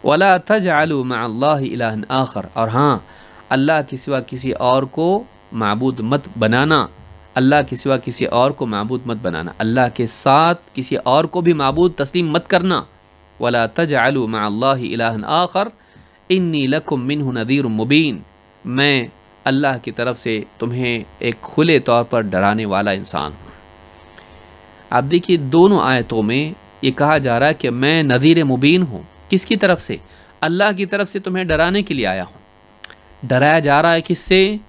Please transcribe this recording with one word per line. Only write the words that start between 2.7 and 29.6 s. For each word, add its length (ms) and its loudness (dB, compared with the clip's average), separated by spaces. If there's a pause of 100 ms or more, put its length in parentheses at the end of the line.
अल्लाह 300 0
के 160 -10
सिवा 240 -4
किसी 300 -8
और 360 0
को 380 -2 (300)
माबूद 480 -2
मत 340 -2
बनाना, 500 2 (500)
अल्लाह 260 4
के 120 -8
सिवा 240 -2
किसी 280 -4
और 240 2
को 160 -6
माबूद 400 -4
मत 100 -6
बनाना, 420 -6
अल्लाह 300 0
के 180 -4
साथ 480 2 (200)
किसी 200 -4
और 320 2
को 140 -4
भी 140 2
माबूद 420 0
तस्लीम 340 -2
मत 160 -2
करना। 380 0 (540)
वला 300 0
तजअलू 580 0
मअल्लाहि 600 -2
इलाहन 380 -4
आखर 460 -2 (580)
इन्नी 380 0
लकुम 340 -2
मिन्हु 300 -2
नदीरुम 420 0
मुबीन, 480 0 (440)
मैं 440 0 (360)
अल्लाह 320 0
की 140 -10
तरफ 260 -4
से 260 -4 (160)
तुम्हें 460 -4 (160)
एक 220 -4
खुले 380 2
तौर 220 2
पर 200 -2
डराने 420 0
वाला 280 -2
इंसान 400 -6
हूँ। 180 -20 (1400)
आप 140 2
देखिए, 320 2
दोनों 460 4
आयतों 400 0
में 320 -2 (280)
ये 100 2
कहा 260 2
जा 180 0
रहा 120 2
है 60 0
कि 160 -4
मैं 320 2
नदीर 420 4
मुबीन 380 4
हूँ। 220 -8 (240)
किसकी 280 0
तरफ 220 2